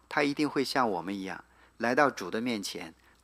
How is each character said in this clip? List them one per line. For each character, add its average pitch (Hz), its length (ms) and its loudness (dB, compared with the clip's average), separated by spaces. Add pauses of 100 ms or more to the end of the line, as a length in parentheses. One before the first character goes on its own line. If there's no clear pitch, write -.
他 - 160 0
一 143 100 2
定 147 160 2
会 139 140 2
像 123 260 2
我 90 120 0
们 92 120 -6
一 95 120 -6
样， 87 180 -10 (360)
来 117 140 2
到 143 160 6
主 95 220 -6
的 110 80 -2
面 117 240 -2
前， 82 300 -8 (300)